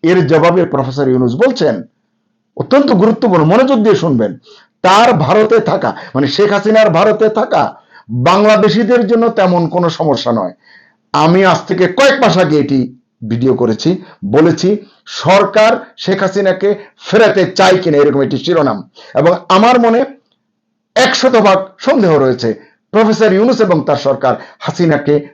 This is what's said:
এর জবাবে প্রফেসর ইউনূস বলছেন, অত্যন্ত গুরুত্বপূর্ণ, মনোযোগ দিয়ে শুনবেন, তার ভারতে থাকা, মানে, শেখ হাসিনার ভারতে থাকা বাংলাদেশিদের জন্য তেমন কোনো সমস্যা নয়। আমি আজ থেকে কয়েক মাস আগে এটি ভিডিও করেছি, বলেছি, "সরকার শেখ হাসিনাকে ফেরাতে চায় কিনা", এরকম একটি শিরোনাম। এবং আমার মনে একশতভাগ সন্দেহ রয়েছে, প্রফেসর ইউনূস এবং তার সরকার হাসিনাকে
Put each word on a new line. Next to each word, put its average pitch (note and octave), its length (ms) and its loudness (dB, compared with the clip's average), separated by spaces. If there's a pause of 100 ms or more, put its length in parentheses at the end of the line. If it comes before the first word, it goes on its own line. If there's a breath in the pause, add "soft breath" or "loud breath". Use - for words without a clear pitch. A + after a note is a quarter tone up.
এর E3+ 240 2
জবাবে E3 400 2
প্রফেসর C3+ 420 -4
ইউনূস B2+ 260 0
বলছেন, D3+ 480 -2 (760)
অত্যন্ত C#4 360 2
গুরুত্বপূর্ণ, G3+ 520 2
মনোযোগ A#3 380 2
দিয়ে G#3 140 2
শুনবেন, A#2 420 -2 (440 soft breath)
তার F#3 300 4
ভারতে G#3+ 480 2
থাকা, D3+ 360 -4 (180 loud breath)
মানে, C3+ 120 0
শেখ G3+ 260 0
হাসিনার G#3+ 380 2
ভারতে G#3+ 380 0
থাকা G#3+ 480 -2 (340 soft breath)
বাংলাদেশিদের G#3 960 2
জন্য A#3 220 0
তেমন F3+ 400 0
কোনো E3+ 220 -2
সমস্যা C#3 420 -4
নয়। F#2 200 -4 (600 soft breath)
আমি E3 320 2
আজ F3+ 140 2 (100)
থেকে F3+ 180 0
কয়েক C4+ 340 0
মাস F#3 180 2
আগে D3+ 200 0
এটি C#3 380 -2 (320)
ভিডিও A#2 260 0
করেছি, A#2+ 480 -2 (220 loud breath)
বলেছি, E3+ 520 0 (300 loud breath)
"সরকার G#3 800 0 (100)
শেখ G3 240 -4
হাসিনাকে F#3+ 540 -2 (360 loud breath)
ফেরাতে G#3 420 2
চায় F#3 260 2
কিনা", D#3 200 0
এরকম C#3+ 220 2
একটি C3+ 180 -2
শিরোনাম। C#3 520 -4 (240 loud breath)
এবং D#3 200 2 (140)
আমার A3+ 320 2
মনে A#3 240 0 (920)
একশতভাগ A#3 720 0 (120)
সন্দেহ G3 380 0
রয়েছে, B2 380 0 (360 soft breath)
প্রফেসর G#3+ 420 2
ইউনূস A3 280 0
এবং F3 240 0
তার D3 120 -2
সরকার C3 380 -2 (240 loud breath)
হাসিনাকে D3 760 -2